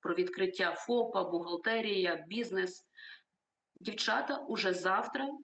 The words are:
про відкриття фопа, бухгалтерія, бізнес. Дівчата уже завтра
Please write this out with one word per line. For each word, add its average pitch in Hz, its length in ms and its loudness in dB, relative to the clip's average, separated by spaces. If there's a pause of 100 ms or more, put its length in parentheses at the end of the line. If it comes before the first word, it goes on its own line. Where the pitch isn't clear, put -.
про 170 140 -2
відкриття 180 640 0
фопа, 226 460 2
бухгалтерія, 175 1040 0
бізнес. 190 560 -2 (960)
Дівчата 220 560 0
уже 190 360 0
завтра 208 560 2 (160)